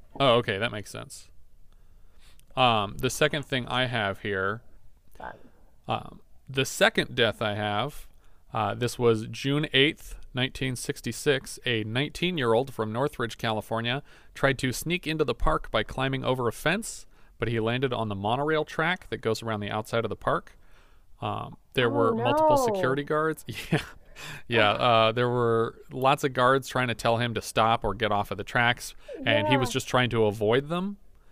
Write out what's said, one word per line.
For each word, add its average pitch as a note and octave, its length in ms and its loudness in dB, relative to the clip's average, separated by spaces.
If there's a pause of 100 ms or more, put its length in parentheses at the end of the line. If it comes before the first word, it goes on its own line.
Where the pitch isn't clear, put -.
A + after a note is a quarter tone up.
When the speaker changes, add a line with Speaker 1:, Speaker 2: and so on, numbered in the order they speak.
(200)
Speaker 1:
Oh, C3 180 4
okay, A2+ 200 -2
that A#2 140 -2
makes G#2 180 -10
sense. - 400 -14 (1300)
Um, A2+ 420 2
the C3 120 0
second D3 340 0
thing A#2+ 240 -4
I B2 180 0
have G#2+ 360 -2
here, G2+ 400 -2 (540)
Speaker 2:
Fun. - 200 -14 (520)
Speaker 1:
um, - 340 -6 (280)
the C3+ 160 -2
second - 480 2
death A#2 260 2
I G#2 140 -2
have G#2 540 -4 (460)
uh, G#2+ 200 -2
this A#2 240 -4
was A#2 320 2
June C#3+ 440 -2
eighth, C#3 420 2 (180)
nineteen B2+ 420 -4
sixty-six. - 920 -4
A A2+ 180 0
nineteen-year-old B2+ 920 0
from G#2+ 200 -4
Northridge, B2 440 -4
California, A2+ 640 -4 (320)
tried C3+ 260 2
to C3 120 0
sneak E3+ 340 -4
into D#3 200 0
the B2+ 100 0
park - 340 0
by A2 140 2
climbing C3 400 -2
over B2+ 240 0
a G#2 60 0
fence, - 520 -4 (340)
but A2+ 100 0
he A#2 100 0
landed B2 340 0
on A2 160 -2
the G2+ 60 -4
monorail C#3 500 0
track E3 440 -2
that A2 80 -4
goes A2+ 260 0
around A2+ 160 -4
the G#2 100 -6
outside A2 360 -2
of G#2 40 -2
the G2 60 -6
park. - 420 -4 (640)
Um, G#2+ 360 -6 (160)
there B2 140 2
Speaker 2:
Oh, - 20 4
Speaker 1:
were - 260 2
multiple D4+ 400 4
Speaker 2:
no. C4 100 4
Speaker 1:
security C#3+ 380 0
guards. D#3 460 -2
<laughs> - 60 -8 (160)
Yeah. D#3 100 2 (640)
Yeah, A2 240 6
uh, A2+ 400 6
there B2 180 2
were A#2 460 2 (160)
lots C3 320 2
of C3+ 100 0
guards C3 340 4
trying B2+ 200 0
to A#2 80 -2
tell A#2 220 2
him A#2 180 0
to G#2+ 60 -4
stop A2+ 420 2
or G2+ 100 0
get G#2 180 0
off G2+ 200 0
of F#2+ 80 -6
the G2+ 40 -4
tracks, - 520 0 (280)
and G#2+ 240 2
he C3+ 100 4
was B2 120 2
Speaker 2:
Yeah. - 40 -6
Speaker 1:
just C3 140 -2
trying B2 220 2
to A2+ 160 4
avoid A2+ 440 2
them. F#3 280 -4 (340)